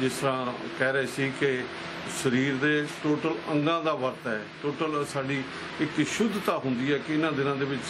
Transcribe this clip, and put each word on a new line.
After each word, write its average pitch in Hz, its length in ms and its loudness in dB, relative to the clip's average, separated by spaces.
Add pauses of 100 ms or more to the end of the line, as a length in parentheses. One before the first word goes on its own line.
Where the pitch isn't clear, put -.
ਜਿਸ 131 120 2
ਤਰ੍ਹਾਂ 131 340 0 (320)
ਕਹਿ 135 140 4
ਰਹੇ 135 140 2
ਸੀ 135 340 -2
ਕਿ 131 220 2 (600)
ਸਰੀਰ 131 320 4
ਦੇ 147 320 2 (160)
ਟੋਟਲ 151 320 2 (180)
ਅੰਗਾਂ 160 300 2
ਦਾ 156 120 2
ਵਰਤ 127 320 -2
ਹੈ, 110 140 0 (220)
ਟੋਟਲ 147 420 0 (100)
ਸਾਡੀ 135 280 0 (380)
ਇੱਕ 151 280 2
ਸ਼ੁੱਧਤਾ 202 500 2
ਹੁੰਦੀ 131 340 2
ਹੈ 139 60 2
ਕਿ 156 160 -2
ਇਹਨਾਂ 156 180 2
ਦਿਨਾਂ 139 240 2
ਦੇ 139 80 0
ਵਿੱਚ 135 240 -2